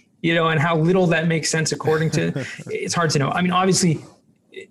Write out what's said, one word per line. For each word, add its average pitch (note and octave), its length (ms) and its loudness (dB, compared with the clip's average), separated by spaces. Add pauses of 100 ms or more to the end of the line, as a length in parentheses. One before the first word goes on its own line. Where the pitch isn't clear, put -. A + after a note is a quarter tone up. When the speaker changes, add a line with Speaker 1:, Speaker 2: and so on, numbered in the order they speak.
(240)
Speaker 1:
you E3 100 2
know, E3 140 2
and D#3+ 100 2
how E3+ 160 2
little F3 340 2
that E3 200 0
makes E3 220 -2
sense D#3+ 200 -2
according D#3 420 0
to, E3 200 0 (260)
Speaker 2:
<laughs> - 100 -16
Speaker 1:
it's D3 260 -6
hard E3 160 0
to D3+ 80 2
know. C#3 100 0
I F3 140 -2
mean, F3+ 100 0
obviously, F#3 500 2 (680)